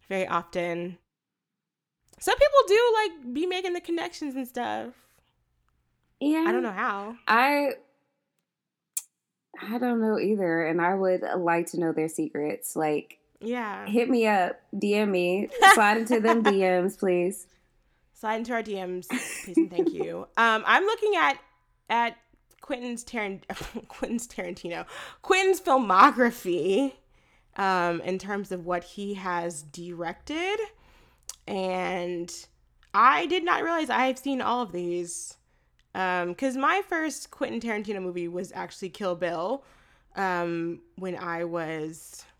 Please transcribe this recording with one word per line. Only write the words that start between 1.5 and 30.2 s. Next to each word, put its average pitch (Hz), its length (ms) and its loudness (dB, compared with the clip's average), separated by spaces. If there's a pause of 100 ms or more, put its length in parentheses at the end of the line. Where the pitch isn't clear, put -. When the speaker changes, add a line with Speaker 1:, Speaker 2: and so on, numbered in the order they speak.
Speaker 1:
Some 440 180 0
people 571 300 6
do, 453 260 6
like, 330 400 -2
be 302 120 -2
making 370 280 -4
the 349 80 -6
connections 339 540 -6
and 262 120 -6
stuff. 233 460 -6 (1300)
Speaker 2:
Yeah. 311 260 0
Speaker 1:
I - 60 2
don't 349 100 0
know 226 80 -4
how. 208 460 -6 (100)
Speaker 2:
I, 269 440 4 (1900)
I 214 160 -8
don't 240 220 0
know 220 200 2
either, 175 460 0
and 170 160 0
I 175 140 2
would 185 260 2 (160)
like 170 340 0
to 165 80 -4
know 165 120 0
their 156 160 -2
secrets. 151 680 -6
Like, 151 420 -2 (220)
Speaker 1:
Yeah. 214 460 -6
Speaker 2:
hit 233 220 2
me 233 180 4
up, 196 340 2 (160)
D 202 180 0
M 208 160 2
me, 180 380 0 (120)
Speaker 1:
<laughs> 392 120 12
Speaker 2:
slide 214 240 6
into 226 240 2
them 226 220 4
D 196 180 4
Ms, 185 340 4
please. 180 520 0 (680)
Speaker 1:
Slide 220 240 -4
into 233 160 -6
our 226 100 -2
D 208 120 -8 (100)
Ms, 180 220 -8 (360)
please 180 140 4
and 330 120 6
thank - 220 2
you. - 400 -6
<laughs> - 60 -4
Um, 220 280 4
I'm 277 200 8
looking 427 320 2
at, 285 220 2 (500)
at 233 260 0 (460)
Quentin's 247 420 -8
Taran-, 202 440 -8
<laughs> - 400 -12
Quentin's - 400 -6
Tarantino, 175 580 -10 (360)
Quentin's 381 380 4
filmography, 233 1300 4 (640)
um, 180 440 0
in 185 160 -4
terms 196 340 -6
of 180 140 -8
what 175 180 -2
he 202 320 -8
has 175 480 -6
directed. 175 960 -8 (880)